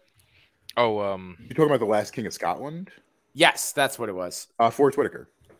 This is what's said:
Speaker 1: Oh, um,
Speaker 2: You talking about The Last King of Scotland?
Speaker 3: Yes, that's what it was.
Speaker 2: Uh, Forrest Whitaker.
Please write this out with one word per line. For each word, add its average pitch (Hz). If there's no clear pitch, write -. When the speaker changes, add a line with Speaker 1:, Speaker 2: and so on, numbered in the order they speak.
Speaker 1:
Oh, 110
um, 92
Speaker 2:
You -
talking 156
about 139
The 107
Last 104
King 110
of 85
Scotland? 135
Speaker 3:
Yes, -
that's 135
what 113
it 98
was. 90
Speaker 2:
Uh, 117
Forrest 139
Whitaker. -